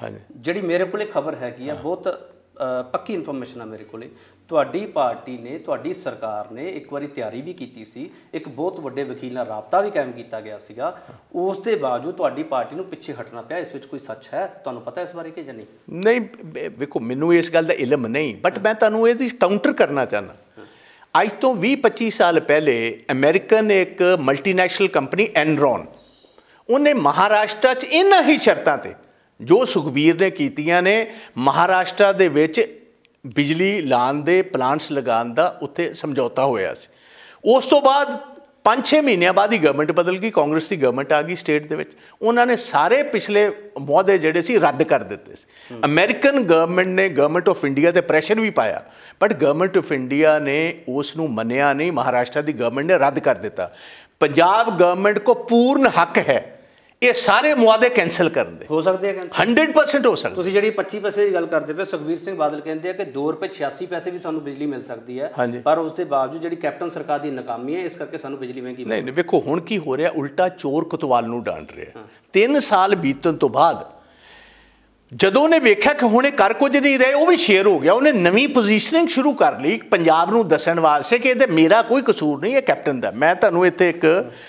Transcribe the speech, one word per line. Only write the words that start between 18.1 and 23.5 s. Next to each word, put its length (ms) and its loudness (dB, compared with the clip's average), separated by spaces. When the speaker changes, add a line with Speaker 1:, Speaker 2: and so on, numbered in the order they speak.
Speaker 1:
but 140 -2
ਮੈਂ 120 0
ਤੁਹਾਨੂੰ 360 2
ਇਹਦੀ 200 -2
ਕਾਊਂਟਰ 440 0
ਕਰਨਾ 320 0
ਚਾਹੁੰਦਾ। 300 -6
Speaker 2:
ਹਾਂ। 80 -20
Speaker 1:
ਅੱਜ 80 0
ਤੋਂ 140 2
ਵੀਹ 220 0
ਪੱਚੀ 320 0
ਸਾਲ 300 2
ਪਹਿਲੇ 600 0
ਅਮਰੀਕਨ 600 2